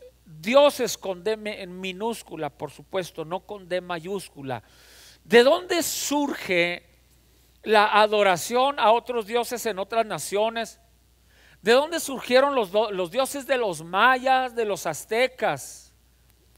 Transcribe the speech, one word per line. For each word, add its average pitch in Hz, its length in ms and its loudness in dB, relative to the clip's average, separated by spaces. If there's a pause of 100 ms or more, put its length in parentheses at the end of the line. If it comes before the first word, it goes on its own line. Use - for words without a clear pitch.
(260)
dioses 233 720 2
con 180 240 -8
D 220 140 -2
me-, 208 260 -10
en 180 180 -12
minúscula, 185 720 -8
por 151 220 -12
supuesto, 165 520 -8
no 175 160 -8
con 196 280 -16
D 180 120 -4
mayúscula? 165 840 -10 (640)
¿De 220 180 6
dónde 349 400 2
surge 185 1000 -2 (800)
la 208 380 4
adoración 214 800 2
a 214 100 6
otros 233 360 0
dioses 233 400 -4
en 196 120 -4
otras 226 260 -2
naciones? 214 760 -4 (840)
¿De 202 100 4
dónde 302 280 2
surgieron 262 540 2
los 208 180 0
do-, 214 180 2
los 185 200 -4
dioses 262 360 -4
de 262 120 0
los 175 260 -4
mayas, 254 680 2
de 233 100 -2
los 196 220 -4
aztecas, 214 1080 -4 (640)